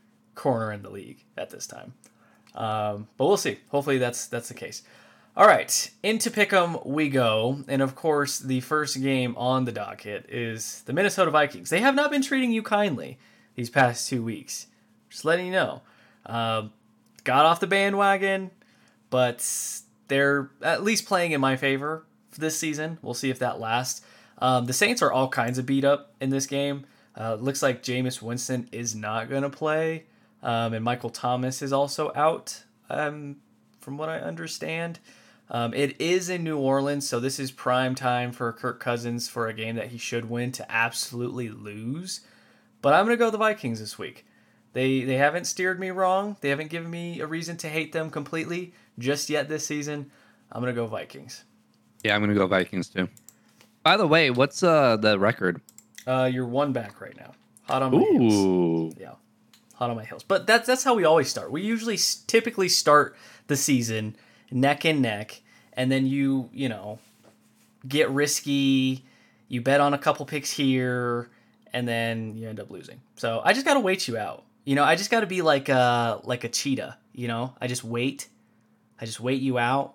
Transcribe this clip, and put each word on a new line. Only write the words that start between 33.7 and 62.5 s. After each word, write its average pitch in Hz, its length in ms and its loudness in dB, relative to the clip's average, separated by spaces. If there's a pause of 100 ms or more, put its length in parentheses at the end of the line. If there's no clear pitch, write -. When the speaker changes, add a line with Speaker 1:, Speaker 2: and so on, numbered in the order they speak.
Speaker 1:
from 135 160 -10
what 156 120 -6
I 160 100 -6
understand. 165 800 -8 (520)
Um, 117 240 -2
it 143 260 -2
is 175 280 0
in 175 140 -4
New 156 160 -2
Orleans, 139 480 0
so 120 140 -2
this 135 180 -4
is 131 140 -6
prime 127 420 0
time 123 380 -2
for 120 200 -4
Kirk - 280 -6
Cousins 120 480 -4
for 117 180 -4
a 113 80 -4
game 113 220 -6
that 113 120 -6
he 120 100 -14
should 113 300 -6
win 120 240 -4
to - 200 -12
absolutely 117 800 -4
lose. 110 720 -10 (640)
But 143 120 6
I'm 190 100 6
gonna 233 120 2
go 226 140 2
the 208 80 -4
Vikings 208 400 0
this 107 200 -12
week. - 280 -12 (460)
They, 131 320 0
they 131 120 0
haven't 151 280 2
steered 185 340 -2
me 185 120 -6
wrong. 190 500 0
They 143 80 -2
haven't 151 220 -2
given 165 200 -8
me 170 300 -8
a 156 60 -4
reason 165 320 -8
to 165 100 -10
hate 156 240 -6
them 160 180 -4
completely 165 600 -6 (260)
just 139 320 -2
yet 147 180 -2
this 151 180 -4
season. 147 440 -6 (400)
I'm 117 100 -10
gonna 123 120 -2
go 117 140 -2
Vikings. 87 580 -12 (580)
Speaker 2:
Yeah, 104 140 2
I'm 104 60 2
gonna 101 120 2
go 98 140 4
Vikings 92 400 0
too. 92 200 -2 (760)
By 180 160 4
the 196 80 4
way, 151 240 6
what's, 127 320 2
uh, 147 340 6
the 107 220 4
record? 95 420 2 (460)
Speaker 1:
Uh, 131 260 2
you're 127 140 -2
one 135 260 0
back 110 300 -6
right - 160 -16
now. - 140 -20 (320)
Hot 135 180 0
on 131 100 2
my 131 60 6
heels. 190 360 6
Speaker 2:
Ooh. 87 640 2
Speaker 1:
Yeah. - 140 -16 (600)
Hot 120 160 -4
on 117 60 -6
my 110 100 -10
heels. - 160 -16
But 180 240 0
that's, 226 200 4
that's 254 180 0
how 254 100 4
we 196 100 2
always 156 240 6
start. 87 220 -6
We 151 100 -4
usually 220 340 -2
s-, - 200 0 (120)
typically 220 440 2